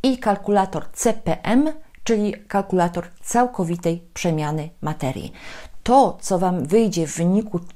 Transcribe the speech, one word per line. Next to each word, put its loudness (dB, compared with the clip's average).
i 2
kalkulator 0
C 2
P -2
M, 4
czyli 0
kalkulator -2
całkowitej 0
przemiany -2
materii. -6
To, 6
co 0
Wam 0
wyjdzie 2
w -8
wyniku 0